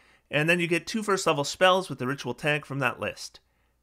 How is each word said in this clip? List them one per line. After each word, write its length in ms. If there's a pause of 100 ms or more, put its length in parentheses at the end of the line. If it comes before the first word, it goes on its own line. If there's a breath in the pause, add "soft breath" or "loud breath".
(300 soft breath)
And 180
then 120
you 60
get 200
two 160
first 240
level 180
spells 440
with 100
the 80
ritual 280
tag 320
from 140
that 200
list. 400 (420)